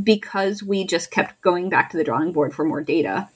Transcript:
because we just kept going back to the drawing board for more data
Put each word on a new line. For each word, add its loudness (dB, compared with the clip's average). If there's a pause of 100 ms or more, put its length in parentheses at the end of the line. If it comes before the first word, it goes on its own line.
because 2
we -2
just -2
kept -4
going 2
back 2
to -8
the 2
drawing 0
board 0
for -2
more -2
data -2